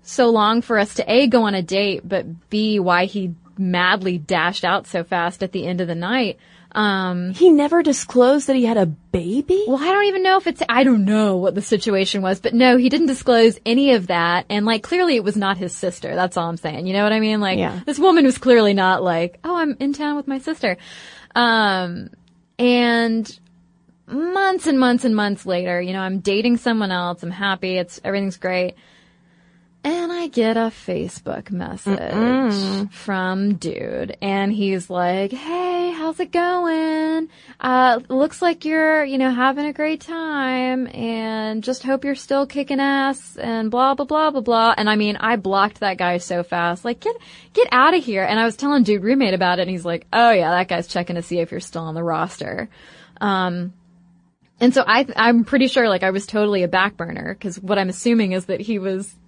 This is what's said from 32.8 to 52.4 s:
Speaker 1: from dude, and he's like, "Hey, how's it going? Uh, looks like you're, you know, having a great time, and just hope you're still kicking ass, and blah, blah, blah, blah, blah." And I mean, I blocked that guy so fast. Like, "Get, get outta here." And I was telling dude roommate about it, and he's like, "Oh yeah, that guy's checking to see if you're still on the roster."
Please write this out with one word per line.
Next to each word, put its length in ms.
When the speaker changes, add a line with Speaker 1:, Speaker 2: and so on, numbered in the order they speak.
Speaker 1:
from 640
dude, 680
and 300
he's 380
like, 420
"Hey, 640
how's 240
it 140
going? 960
Uh, 480
looks 320
like 240
you're, 400
you 120
know, 140
having 340
a 60
great 300
time, 920
and 720
just 200
hope 200
you're 120
still 300
kicking 360
ass, 560
and 340
blah, 220
blah, 120
blah, 260
blah, 100
blah." 360
And 120
I 80
mean, 180
I 220
blocked 420
that 180
guy 200
so 260
fast. 400
Like, 160
"Get, 160
get 180
outta 260
here." 280
And 120
I 60
was 140
telling 260
dude 180
roommate 320
about 260
it, 20
and 100
he's 140
like, 260
"Oh 200
yeah, 200
that 160
guy's 200
checking 280
to 60
see 180
if 120
you're 100
still 220
on 120
the 80
roster." 640